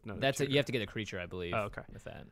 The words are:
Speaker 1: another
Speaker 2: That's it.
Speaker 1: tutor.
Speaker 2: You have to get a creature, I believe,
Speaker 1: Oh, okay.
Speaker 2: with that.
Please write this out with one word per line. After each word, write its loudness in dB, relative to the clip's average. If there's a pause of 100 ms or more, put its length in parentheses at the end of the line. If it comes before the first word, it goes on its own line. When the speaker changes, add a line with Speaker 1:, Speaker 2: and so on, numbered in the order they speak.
Speaker 1:
another -4
Speaker 2:
That's 4
it. 4
Speaker 1:
tutor. 0
Speaker 2:
You 8
have 6
to -4
get 2
a 0
creature, -4
I -4
believe, -2
Speaker 1:
Oh, 2
okay. -6 (100)
Speaker 2:
with -14
that. -12